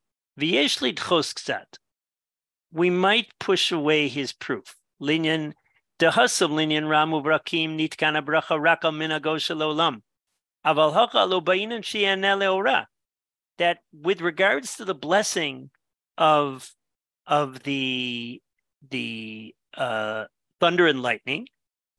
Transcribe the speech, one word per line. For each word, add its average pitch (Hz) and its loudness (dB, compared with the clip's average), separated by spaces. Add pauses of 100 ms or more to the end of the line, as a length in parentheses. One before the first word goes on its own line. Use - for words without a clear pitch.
(380)
"V'yesh 202 0
lidchos 180 0
ktsat." - -8 (920)
We 175 2
might 190 2 (120)
push - 0
away 151 2
his 131 -6
proof. - -8 (260)
Linyan 156 0 (440)
dehasam 170 4
linyan 151 0
ramu 156 0
brakim 156 -2
nitkana 156 -2
bracha 156 0
raka 165 2
minago 156 -2
shel 165 -6
olam. 156 -2 (640)
Aval 151 4
hacha 220 4
lo 185 2
ba'inan 202 0
she'yaneh 196 0
le'ora. 196 2 (720)
That 170 0 (120)
with 170 -2
regards 190 0
to 233 -14
the 185 -4
blessing 143 -2 (480)
of, 147 2 (560)
of 139 -2
the, 127 -4 (480)
the, 113 -10 (240)
uh, 110 -4 (360)
thunder 175 4
and 135 2
lightning, 123 -4 (520)